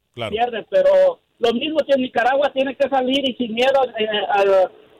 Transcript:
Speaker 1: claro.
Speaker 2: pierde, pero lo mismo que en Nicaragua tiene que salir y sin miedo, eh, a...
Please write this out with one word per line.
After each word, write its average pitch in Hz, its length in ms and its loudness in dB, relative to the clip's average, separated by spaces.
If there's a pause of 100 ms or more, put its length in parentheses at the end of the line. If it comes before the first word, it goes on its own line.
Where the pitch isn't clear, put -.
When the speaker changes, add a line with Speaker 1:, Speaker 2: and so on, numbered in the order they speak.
(140)
Speaker 1:
claro. 117 160 -8
Speaker 2:
pierde, 226 400 -6
pero 185 500 2 (200)
lo 233 140 0
mismo 302 240 -4
que 277 160 0
en 262 80 0
Nicaragua 254 500 0
tiene 269 240 -2
que 277 120 0
salir 269 400 -2
y 247 60 -4
sin 226 200 -6
miedo, 262 280 2 (160)
eh, 214 80 -2 (220)
a... 202 120 0 (600)